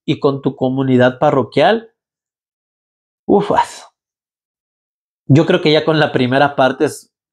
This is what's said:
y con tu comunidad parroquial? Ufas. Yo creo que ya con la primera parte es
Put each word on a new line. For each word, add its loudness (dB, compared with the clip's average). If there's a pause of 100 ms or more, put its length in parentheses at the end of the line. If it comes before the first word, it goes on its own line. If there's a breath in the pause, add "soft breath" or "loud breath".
y -4
con -2
tu -4
comunidad 0
parroquial? 0 (1300)
Ufas. -2 (1400)
Yo 4
creo 0
que 0
ya 0
con 0
la 0
primera 0
parte 0
es -12 (200)